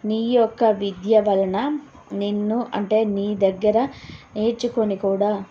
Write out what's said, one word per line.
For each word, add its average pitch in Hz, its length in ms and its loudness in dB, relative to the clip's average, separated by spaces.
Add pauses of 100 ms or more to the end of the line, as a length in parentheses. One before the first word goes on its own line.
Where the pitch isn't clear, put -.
నీ 220 160 -2 (120)
యొక్క 233 320 2
విద్య 202 560 2
వలన 196 380 0 (540)
నిన్ను, 208 640 -2
అంటే 208 300 2
నీ 202 300 -2
దగ్గర 196 440 2 (580)
నేర్చుకొని 226 600 0
కూడా 196 540 0